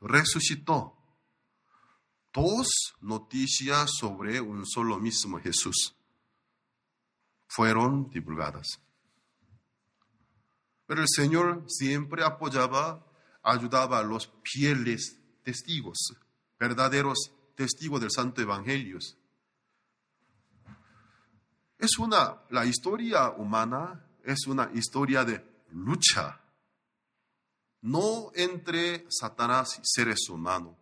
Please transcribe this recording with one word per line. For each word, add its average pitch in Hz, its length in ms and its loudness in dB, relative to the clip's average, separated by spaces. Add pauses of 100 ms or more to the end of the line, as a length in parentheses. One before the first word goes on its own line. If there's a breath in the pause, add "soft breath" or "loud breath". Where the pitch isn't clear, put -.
resucitó? 151 960 2 (1400 soft breath)
Dos 202 680 0
noticias 135 1000 0
sobre 104 420 -4
un 104 240 -8
solo 113 360 -2
mismo 104 400 -2
Jesús - 560 -2 (1500)
fueron 120 640 4
divulgadas. 78 680 -8 (2000)
Pero 156 160 0
el 151 60 4
Señor 165 580 4
siempre 147 580 -2
apoyaba, 147 800 0 (380 soft breath)
ayudaba 123 560 2
a 107 60 2
los 113 280 -6 (120)
fieles 131 760 0 (240)
testigos, 120 720 -6 (440)
verdaderos 131 760 0 (240)
testigos 139 440 -4
del 107 120 -2
Santo 123 280 -2
Evangelio. 101 580 -4 (2750 soft breath)
Es 226 200 2
una, 208 520 4
la 120 140 4
historia 180 680 2
humana 117 760 -2 (160)
es 139 240 -4
una 131 260 -2
historia 131 520 0
de - 480 -6
lucha, 90 680 0 (1400)
no 208 520 0
entre 175 760 -2
Satanás 120 680 0
y - 60 -18
seres 113 440 0
humanos, 87 540 -4